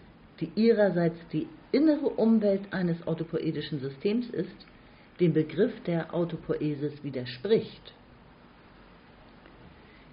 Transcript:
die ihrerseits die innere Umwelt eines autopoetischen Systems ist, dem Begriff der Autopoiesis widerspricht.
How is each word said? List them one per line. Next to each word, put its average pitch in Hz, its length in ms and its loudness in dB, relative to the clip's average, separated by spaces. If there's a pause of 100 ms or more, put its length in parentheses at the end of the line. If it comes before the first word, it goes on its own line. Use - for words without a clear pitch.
(400)
die 160 160 -4
ihrerseits 196 640 4 (160)
die 160 140 -2 (240)
innere 285 380 4
Umwelt 208 520 4 (100)
eines 170 360 -2
autopoetischen 160 720 -4
Systems 196 500 -2
ist, - 260 -6 (640)
dem 170 140 4
Begriff 156 400 0 (120)
der 170 280 -2
Autopoiesis 151 920 -4
widerspricht. 147 880 -4 (2250)